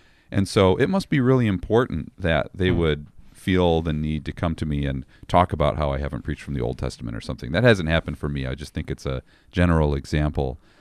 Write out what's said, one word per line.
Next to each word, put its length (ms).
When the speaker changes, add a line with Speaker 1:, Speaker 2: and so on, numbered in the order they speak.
Speaker 1:
And 180
so 280
it 140
must 180
be 120
really 260
important 720
that 360
they 160
Speaker 2:
Hmm. 80
Speaker 1:
would 280
feel 500
the 120
need 320
to 60
come 240
to 100
me 180
and 220
talk 260
about 260
how 120
I 80
haven't 240
preached 200
from 120
the 60
Old 160
Testament 400
or 40
something. 320
That 120
hasn't 240
happened 300
for 100
me. 180
I 80
just 200
think 160
it's 160
a 160
general 420
example. 640